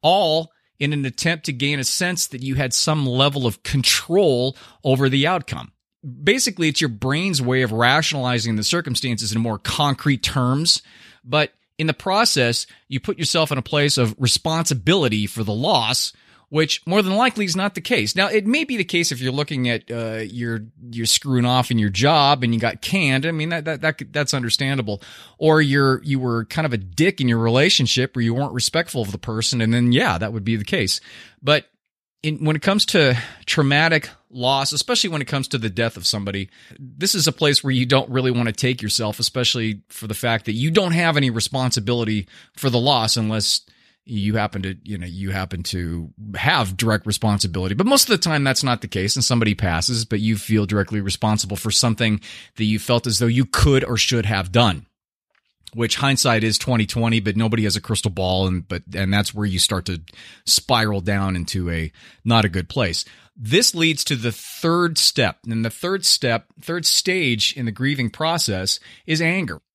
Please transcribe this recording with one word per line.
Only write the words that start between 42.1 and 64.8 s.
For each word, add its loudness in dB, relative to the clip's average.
for 0
the 2
loss 2
unless 0
you -2
happen -2
to, -4
you -8
know, -10
you -8
happen -6
to -6
have 0
direct 0
responsibility. -2
But 2
most 4
of -
the 4
time, 0
that's 0
not 0
the -12
case, -2
and 0
somebody 4
passes, 0
but -2
you 2
feel 2
directly -2
responsible -2
for -4
something 2
that -2
you 0
felt 0
as -2
though 2
you 4
could 4
or -2
should 0
have -2
done, 2
which -2
hindsight 2
is 0
twenty 0
twenty, 0
but -2
nobody 2
has 0
a -6
crystal -2
ball, 0
and, -2
but, -6
and 0
that's 0
where -2
you -2
start 0
to -6
spiral 2
down 0
into -4
a -4
not 4
a 2
good -4
place. -2
This 0
leads 0
to -2
the -2
third -2